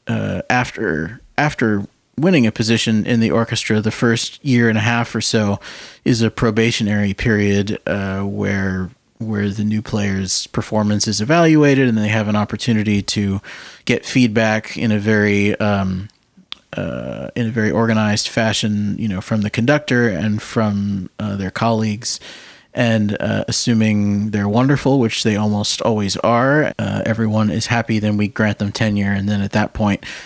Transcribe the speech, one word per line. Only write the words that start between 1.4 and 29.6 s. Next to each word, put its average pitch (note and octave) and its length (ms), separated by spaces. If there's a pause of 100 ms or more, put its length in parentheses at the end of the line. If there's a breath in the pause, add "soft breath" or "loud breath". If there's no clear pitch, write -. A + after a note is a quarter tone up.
winning D#3 280
a A2 60
position A2 540
in A#2+ 140
the A2+ 120
orchestra, A2 500
the G#2+ 100
first - 520
year A#2+ 260
and A2 80
a G#2 40
half A#2 340
or A2 60
so G#2 380 (460 loud breath)
is A#2+ 160
a A2+ 80
probationary G#2+ 840
period, G2+ 720
uh, G2 340
where, G2 680 (300)
where G#2 300
the G#2 140
new G#2+ 180
player's G2 640
performance G#2 600
is G#2 140
evaluated D3 640
and A2+ 100
they G#2+ 120
have G#2+ 180
an G#2 80
opportunity G#2 640
to G2 400 (440 loud breath)
get - 200
feedback A2 720
in A#2 140
a G#2+ 80
very, G#2 600
um, G2 500 (640)
uh, B1 600
in A#2 120
a A2 40
very A2 200
organized A2 560
fashion, G#2 720
you A2+ 100
know, F#2+ 140
from A2 200
the G#2 80
conductor B2 600
and G#2 320
from, G2+ 680 (100)
uh, G#2 160
their F#2+ 160
colleagues. A2 680 (560 loud breath)
And, A2 440
uh, G#2 280
assuming G#2 840
they're G2+ 180
wonderful, C3+ 500
which A2+ 240
they G#2+ 120
almost G#2 480
always G#2 340
are, C3 600
uh, G2+ 260
everyone A2 460
is A2+ 160
happy, A#2 320
then G#2 180
we G#2 100
grant G#2 300
them G#2 140
tenure. G2+ 400
And G2 180
then G2+ 120
at G2+ 100
that G#2 220